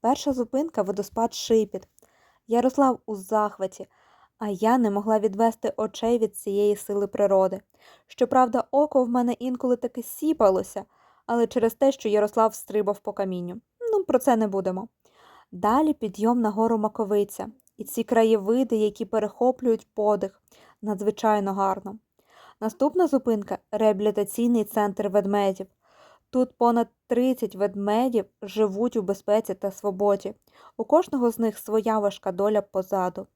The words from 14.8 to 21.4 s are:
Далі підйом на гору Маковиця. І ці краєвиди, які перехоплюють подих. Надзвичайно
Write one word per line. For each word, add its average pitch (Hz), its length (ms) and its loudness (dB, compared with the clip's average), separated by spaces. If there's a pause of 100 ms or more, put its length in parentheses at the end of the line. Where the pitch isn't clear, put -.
Далі 233 400 0
підйом 226 480 -2
на 214 100 0
гору 226 280 0
Маковиця. 208 680 -2 (280)
І 214 80 -14
ці - 200 -6
краєвиди, 226 720 2
які 214 280 -2
перехоплюють 226 880 -2
подих. 208 480 0 (400)
Надзвичайно 202 720 0